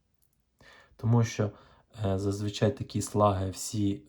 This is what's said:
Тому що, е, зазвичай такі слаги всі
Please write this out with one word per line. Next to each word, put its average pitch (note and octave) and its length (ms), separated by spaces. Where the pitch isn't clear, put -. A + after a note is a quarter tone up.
Тому A#2 260
що, G#2+ 280
е, F#2+ 140
зазвичай G2+ 580
такі G#2+ 260
слаги G2 480
всі G2+ 580